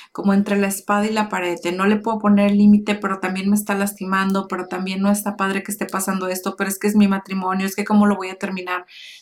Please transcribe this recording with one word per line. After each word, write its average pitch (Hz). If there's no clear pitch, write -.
como 196
entre 202
la 202
espada 202
y 220
la 214
pared, 175
de 175
no 185
le 214
puedo 220
poner 202
límite, 208
pero 208
también 190
me 208
está 208
lastimando, 196
pero 185
también 190
no 202
está 202
padre 196
que 196
esté 202
pasando 190
esto, 185
pero 196
es 196
que 208
es 208
mi 208
matrimonio, 190
es 196
que 208
cómo 208
lo 202
voy 185
a 190
terminar, 185